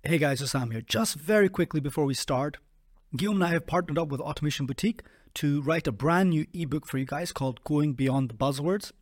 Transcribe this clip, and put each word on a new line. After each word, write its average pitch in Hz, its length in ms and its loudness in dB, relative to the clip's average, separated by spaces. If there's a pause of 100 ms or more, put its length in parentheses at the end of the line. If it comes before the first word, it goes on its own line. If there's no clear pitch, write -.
Hey 170 80 4
guys, 139 240 2
Hussam 127 320 -2
here. 113 80 -4
Just - 360 0
very 190 340 4
quickly 160 300 0
before 143 260 0
we 139 80 0
start, 143 420 -2 (580)
Guillaume 196 280 2
and - 20 4
I 170 40 2
have 170 180 0
partnered 165 320 0
up 165 100 -2
with 139 140 -4
Automation 139 420 -2
Boutique 139 380 -2 (320)
to 147 260 0
write 156 260 0
a 139 60 0
brand 170 380 2
new 156 240 2
ebook 156 320 -4
for - 100 -6
you 135 80 0
guys 147 260 -6
called - 320 -4
Going 147 300 2
Beyond 131 380 0
the 117 40 -14
Buzzwords. 143 560 -2 (120)